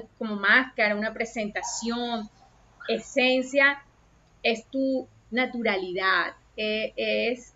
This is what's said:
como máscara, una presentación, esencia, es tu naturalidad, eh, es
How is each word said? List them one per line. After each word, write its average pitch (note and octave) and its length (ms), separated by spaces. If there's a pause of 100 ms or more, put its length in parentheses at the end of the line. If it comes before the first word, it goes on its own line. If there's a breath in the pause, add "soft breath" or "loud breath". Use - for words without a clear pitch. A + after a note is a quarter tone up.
(180)
como A3 180
máscara, G#3+ 600
una A3 180
presentación, A3+ 1160 (560)
esencia, C4 920 (640)
es A3+ 280
tu C4+ 380 (220)
naturalidad, F#3+ 1040 (220)
eh, G#3+ 400
es A3+ 600